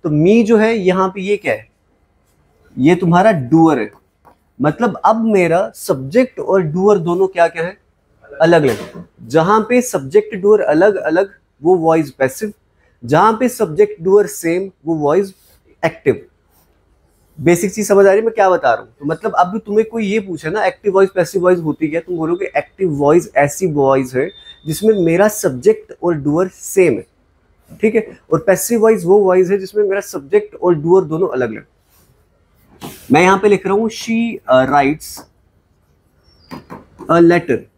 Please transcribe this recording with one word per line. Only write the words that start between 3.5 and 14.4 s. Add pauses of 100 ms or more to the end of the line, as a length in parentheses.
है। (680)
मतलब (100)
अब
मेरा
subject
और
doer
दोनों
क्या
क्या
है? (640)
अलग
अलग। (240)
जहाँ (100)
पे
subject
doer
अलग
अलग (280)
वो
voice
passive, (500)
जहाँ
पे
subject
doer
same (160)